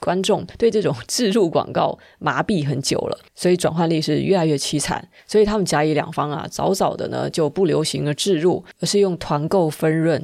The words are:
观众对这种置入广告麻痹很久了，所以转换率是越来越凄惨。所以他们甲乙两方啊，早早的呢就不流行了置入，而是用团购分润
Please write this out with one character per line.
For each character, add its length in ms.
观 200
众 240
对 120
这 120
种 120
置 220
入 200
广 220
告 260
麻 240
痹 240
很 140
久 160
了， 200
所 160
以 60
转 180
换 160
率 120
是 220
越 120
来 100
越 120
凄 200
惨。 300
所 140
以 60
他 100
们 100
甲 200
乙 80
两 180
方 180
啊， 220
早 220
早 240
的 100
呢 220
就 200
不 140
流 180
行 220
了 100
置 240
入， 240
而 40
是 140
用 180
团 300
购 220
分 280
润 260